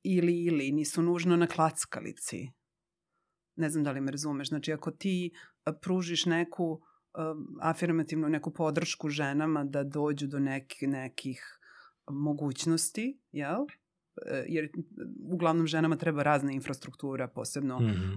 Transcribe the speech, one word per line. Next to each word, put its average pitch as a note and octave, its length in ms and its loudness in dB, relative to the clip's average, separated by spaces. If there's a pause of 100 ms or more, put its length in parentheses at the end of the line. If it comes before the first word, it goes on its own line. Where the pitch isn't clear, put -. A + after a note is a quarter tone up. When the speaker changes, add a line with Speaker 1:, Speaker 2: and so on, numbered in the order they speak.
Speaker 1:
ili, F3 320 4
ili, D#3+ 360 2
nisu D3+ 300 2
nužno F3 360 4
na E3+ 100 6
klackalici. - 1040 -2 (1040)
Ne D#3+ 140 0
znam D3+ 140 0
da C#3+ 80 0
li C3+ 100 -4
me C3+ 100 -2
razumeš. C#3+ 380 -4
Znači, D#3 240 -2
ako D#3 180 -4
ti, F3+ 400 -2 (320)
a, D#3+ 100 0
pružiš E3+ 520 -2
neku, E3 560 0 (320)
a, D#3+ 200 -4 (280)
afirmativnu, D#3+ 680 2
neku D#3 240 0
podršku D#3 560 0
ženama D3 540 0
da C#3 200 0
dođu D3 440 0
do C#3+ 120 -6
nek-, C3+ 480 -2
nekih C3 720 -6 (500)
mogućnosti, D3 1120 0 (120)
jel? D3+ 340 -4 (600)
E, - 220 -4
jer D#3 220 -2 (540)
uglavnom E3 440 4
ženama D#3+ 300 2
treba D3 260 0
razna C#3 280 4
infrastruktura, C3+ 760 -6
posebno B2+ 520 -4
Speaker 2:
Mhm. F#2+ 380 2